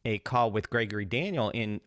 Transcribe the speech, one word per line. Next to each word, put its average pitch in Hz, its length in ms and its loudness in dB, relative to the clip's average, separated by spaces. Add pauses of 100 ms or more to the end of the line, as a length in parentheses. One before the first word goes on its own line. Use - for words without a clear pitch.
a 110 140 0
call 120 340 2
with 104 180 0
Gregory 104 360 0
Daniel 127 460 0
in 107 360 -2